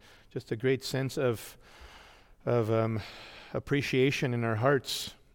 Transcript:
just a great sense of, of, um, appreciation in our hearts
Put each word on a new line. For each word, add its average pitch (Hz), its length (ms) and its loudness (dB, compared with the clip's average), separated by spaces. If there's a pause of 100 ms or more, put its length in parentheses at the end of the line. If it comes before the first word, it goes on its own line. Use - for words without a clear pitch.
(340)
just - 180 -8
a 120 60 -2
great 127 260 0
sense 131 340 -4
of, 123 400 -2 (880)
of, 120 240 2
um, 113 300 2 (540)
appreciation 135 800 2
in 120 100 0
our 113 140 0
hearts 127 560 0 (220)